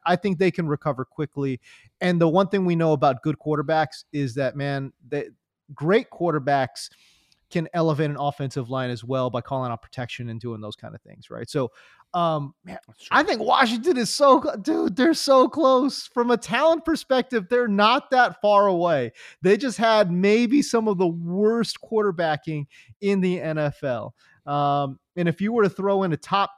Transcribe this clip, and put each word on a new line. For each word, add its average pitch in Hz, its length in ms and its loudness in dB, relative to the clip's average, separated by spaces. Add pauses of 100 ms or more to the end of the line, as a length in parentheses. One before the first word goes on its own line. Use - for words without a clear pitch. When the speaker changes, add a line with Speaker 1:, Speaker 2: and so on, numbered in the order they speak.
Speaker 1:
I 175 120 2
think 185 240 -2
they 190 100 2
can 165 160 -4
recover 143 380 -4
quickly. 139 560 -6 (400)
And 180 200 0
the 165 80 4
one 185 200 2
thing 196 160 0
we 175 100 2
know 165 200 2
about 139 280 2
good 151 160 -2
quarterbacks 151 640 -2 (100)
is 139 220 -4
that, 135 220 -4
man, 139 360 -6 (160)
they, 143 200 -6 (460)
great 190 360 0
quarterbacks 143 800 -2 (580)
can 165 240 -4
elevate 160 380 0
an 147 80 -6
offensive 139 500 -4
line 127 220 -4
as 117 140 -8
well 127 260 -2
by 120 100 -4
calling 127 320 -6
out 117 80 -8
protection - 480 -12
and 113 100 -10
doing 113 220 -10
those 104 160 -12
kind 110 180 -16
of 104 60 -18
things, - 300 -20
right? 113 180 -12
So, 131 220 -4 (420)
um, 160 500 -2
man, 185 240 -16
Speaker 2:
That's - 180 -20
true. - 120 0
Speaker 1:
I 269 60 4
think 311 180 -2
Washington 247 560 2
is 233 160 -2
so 277 300 6
cl-, - 160 -6
dude, 320 380 -2
they're 302 180 4
so 262 340 4
close. 262 600 2
From 240 220 -2
a 240 60 2
talent 311 480 0
perspective, 254 640 -2
they're 247 200 0
not 214 420 2
that 240 320 2
far 202 240 4
away. 170 460 0 (280)
They 190 160 4
just 226 220 -4
had 214 340 4
maybe 214 480 2
some 226 280 0
of 196 100 0
the 185 80 2
worst 185 760 -2
quarterbacking 165 840 -4 (340)
in 196 220 0
the 180 180 0
N 156 160 -6
F 147 260 -4
L. 120 320 -4 (300)
Um, 143 540 -2 (180)
and 175 100 0
if 165 140 -2
you 208 120 -2
were 233 100 4
to 190 80 4
throw 196 320 0
in 180 100 -2
a 143 60 -2
top 196 400 -2